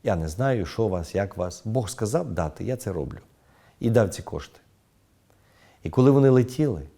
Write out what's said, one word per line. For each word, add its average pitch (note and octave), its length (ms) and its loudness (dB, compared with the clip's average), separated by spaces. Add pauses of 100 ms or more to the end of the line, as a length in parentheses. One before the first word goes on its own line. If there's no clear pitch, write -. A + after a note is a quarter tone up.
Я G2+ 140 0
не D#2+ 120 -4
знаю, A2 380 -2
що - 160 -4
у G#2+ 60 0
вас, F2+ 260 -6
як G2 240 -4
у - 20 -8
вас. F2+ 240 -6
Бог A2 260 -4
сказав B2 400 -4
дати, E2 340 -4
я B2 120 -4
це G2+ 160 -8
роблю». D#2 260 -8 (640)
І A#2 100 0
дав G#2+ 200 4
ці - 120 -12
кошти. - 380 -12 (1200)
І E2+ 80 -6
коли B2+ 200 6
вони C3+ 180 6
летіли B2+ 540 2 (160)